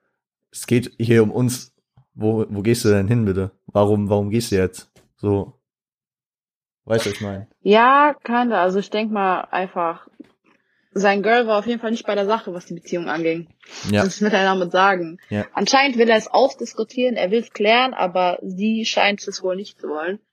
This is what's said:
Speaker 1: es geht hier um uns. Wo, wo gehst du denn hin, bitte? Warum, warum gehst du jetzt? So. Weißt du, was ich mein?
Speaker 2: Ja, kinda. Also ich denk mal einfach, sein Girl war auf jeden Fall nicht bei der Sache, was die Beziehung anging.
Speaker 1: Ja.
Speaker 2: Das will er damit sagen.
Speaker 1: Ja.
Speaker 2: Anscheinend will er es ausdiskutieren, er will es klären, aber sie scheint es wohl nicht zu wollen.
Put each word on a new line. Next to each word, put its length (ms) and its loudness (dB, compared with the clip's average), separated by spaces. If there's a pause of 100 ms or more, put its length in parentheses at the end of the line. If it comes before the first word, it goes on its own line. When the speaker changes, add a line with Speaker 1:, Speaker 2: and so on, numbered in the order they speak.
(520)
Speaker 1:
es 160 -14
geht 300 0
hier 260 4
um 80 2
uns. 440 -4 (400)
Wo, 340 0
wo 120 -6
gehst 240 0
du 40 6
denn 180 4
hin, 180 2
bitte? 260 -2 (160)
Warum, 420 2
warum 200 0
gehst 220 -2
du 40 0
jetzt? 340 -2 (280)
So. 360 -2 (1300)
Weißt 200 -2
du, 60 -2
was 60 -6
ich 40 -12
mein? 260 -8 (140)
Speaker 2:
Ja, 600 4
kinda. 380 0
Also 180 0
ich 100 -8
denk 220 -4
mal 300 -2 (100)
einfach, 560 -6 (840)
sein 320 2
Girl 240 2
war 120 2
auf 80 -6
jeden 120 -4
Fall 120 -4
nicht 160 -6
bei 80 -2
der 100 0
Sache, 280 -2
was 120 -12
die 80 -12
Beziehung 340 -8
anging. 400 -4 (420)
Speaker 1:
Ja. 140 2
Speaker 2:
Das 180 -2
will 120 2
er 100 2
damit 280 0
sagen. 480 2 (100)
Speaker 1:
Ja. 240 -2
Speaker 2:
Anscheinend 440 2
will 120 4
er 80 6
es 100 -2
ausdiskutieren, 880 -2
er 160 -2
will 80 2
es 140 -10
klären, 400 2
aber 480 0
sie 440 -4
scheint 400 -2
es 180 -10
wohl 120 -2
nicht 240 -14
zu 80 -12
wollen. 320 -8 (140)